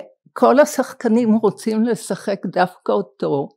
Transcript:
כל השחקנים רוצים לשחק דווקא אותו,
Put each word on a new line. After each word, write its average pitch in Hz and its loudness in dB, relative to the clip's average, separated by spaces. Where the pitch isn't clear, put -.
כל 240 4
השחקנים 240 2
רוצים 220 -2
לשחק 202 -4
דווקא 180 -2
אותו, 165 -4